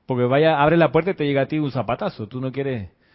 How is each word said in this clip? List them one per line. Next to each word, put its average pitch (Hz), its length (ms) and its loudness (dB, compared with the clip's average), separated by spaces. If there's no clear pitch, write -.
porque 123 180 0
vaya, 143 380 4
abre 156 140 4
la 156 160 4
puerta 165 180 2
y - 40 -4
te 151 120 -4
llega 139 160 0
a 131 40 0
ti 156 120 -4
un 143 140 -2
zapatazo, 120 560 -6
tú 127 120 -10
no 131 120 -6
quieres, 131 380 -6